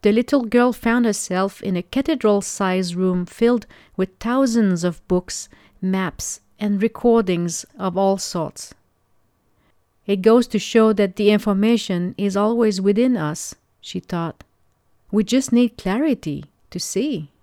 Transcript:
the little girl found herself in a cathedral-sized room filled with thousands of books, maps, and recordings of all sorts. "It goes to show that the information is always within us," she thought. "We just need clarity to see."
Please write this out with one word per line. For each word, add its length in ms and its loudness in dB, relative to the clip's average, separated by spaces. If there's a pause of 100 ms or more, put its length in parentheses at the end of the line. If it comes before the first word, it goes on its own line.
the 100 4
little 320 2
girl 280 2
found 320 0
herself 580 -2
in 140 -4
a 60 -4
cathedral-sized 1120 -2
room 320 0
filled 400 0 (300)
with 140 -2 (100)
thousands 640 2
of 240 -4
books, 400 -2 (320)
maps, 600 -4 (200)
and 200 -2
recordings 880 0 (100)
of 220 -4
all 180 2
sorts. 560 -8 (1300)
"It 160 -2
goes 260 6
to 120 0
show 320 4
that 240 0
the 140 4
information 840 0
is 200 -2
always 440 0
within 360 2
us," 400 -6 (240)
she 180 -12
thought. 460 -8 (680)
"We 140 2
just 260 0
need 260 2
clarity 680 -4 (260)
to 80 -12
see." 520 -6 (120)